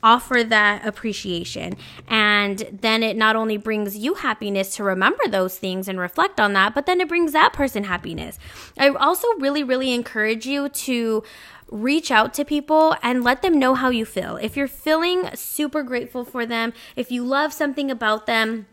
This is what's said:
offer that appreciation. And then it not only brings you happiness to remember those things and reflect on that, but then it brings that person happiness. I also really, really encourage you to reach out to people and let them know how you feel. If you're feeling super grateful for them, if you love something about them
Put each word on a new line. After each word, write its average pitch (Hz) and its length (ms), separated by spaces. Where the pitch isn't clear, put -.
offer 240 440
that 214 420
appreciation. 180 880
And 208 760
then 226 220
it 220 140
not 220 180
only 220 220
brings 208 420
you 262 160
happiness 202 600
to 214 80
remember 202 420
those 185 320
things 190 300
and 185 100
reflect 320 400
on 208 140
that, 202 240
but 285 100
then 359 140
it 359 80
brings 339 240
that 320 200
person 262 300
happiness. 170 560
I 277 120
also 294 360
really, 285 260
really 254 280
encourage 226 540
you 285 220
to 226 560
reach 262 400
out 233 240
to 285 100
people 311 580
and 247 220
let 254 160
them 349 180
know 262 160
how 254 140
you 233 160
feel. - 320
If - 220
you're 277 100
feeling 339 680
super 302 480
grateful 247 400
for 240 220
them, 233 300
if 247 140
you 247 140
love 277 260
something 285 400
about 214 360
them 220 460